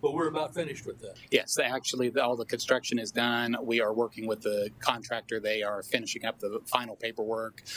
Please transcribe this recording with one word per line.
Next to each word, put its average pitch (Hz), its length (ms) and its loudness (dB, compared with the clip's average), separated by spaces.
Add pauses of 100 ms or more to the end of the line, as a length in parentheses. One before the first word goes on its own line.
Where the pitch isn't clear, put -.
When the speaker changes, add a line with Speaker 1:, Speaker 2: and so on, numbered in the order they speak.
Speaker 1:
But 220 120 4
we're 160 140 2
about 156 260 -2
finished 151 320 -4
with - 140 -10
that. 98 160 -14 (140)
Speaker 2:
Yes, - 240 4
the, 147 100 4
actually, 127 460 0
the, 131 120 2
all 123 140 4
the 117 80 -4
construction 123 540 0
is 110 140 -4
done. 120 500 2
We 117 180 2
are 110 120 4
working 110 340 0
with 107 160 -2
the 104 360 0
contractor. 120 640 0
They 107 220 0
are 104 200 -2
finishing - 420 -2
up 113 140 -2
the 104 280 -4
final 120 300 0
paperwork, 113 680 -4 (140)